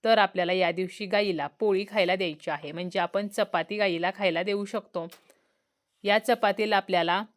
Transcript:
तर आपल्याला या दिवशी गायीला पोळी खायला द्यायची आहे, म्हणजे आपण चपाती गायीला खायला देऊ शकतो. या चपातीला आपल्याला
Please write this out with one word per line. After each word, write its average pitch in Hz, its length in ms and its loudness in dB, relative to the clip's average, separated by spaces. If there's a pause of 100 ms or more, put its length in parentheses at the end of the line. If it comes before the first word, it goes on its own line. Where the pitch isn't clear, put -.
तर 220 140 6
आपल्याला 185 340 2
या 185 200 2
दिवशी 185 340 -6
गायीला 185 440 0
पोळी 202 380 0
खायला 190 280 2
द्यायची 170 340 -4
आहे, 147 220 -8
म्हणजे 180 260 -6
आपण 196 300 -2
चपाती 196 480 -2
गायीला 180 400 0
खायला 185 260 0
देऊ 202 220 -2
शकतो. 196 420 -8 (960)
या 202 140 4
चपातीला 214 580 2
आपल्याला 180 460 2 (140)